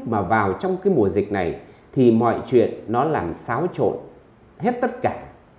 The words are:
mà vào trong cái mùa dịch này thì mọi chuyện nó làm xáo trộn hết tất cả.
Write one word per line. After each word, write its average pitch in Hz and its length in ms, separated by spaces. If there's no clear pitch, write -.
mà - 160
vào 113 320
trong 185 300
cái - 100
mùa 104 160
dịch 101 220
này 90 240
thì 120 180
mọi 113 240
chuyện 113 260
nó 120 160
làm 98 300
xáo 127 400
trộn 113 200
hết 214 120
tất 240 200
cả. - 140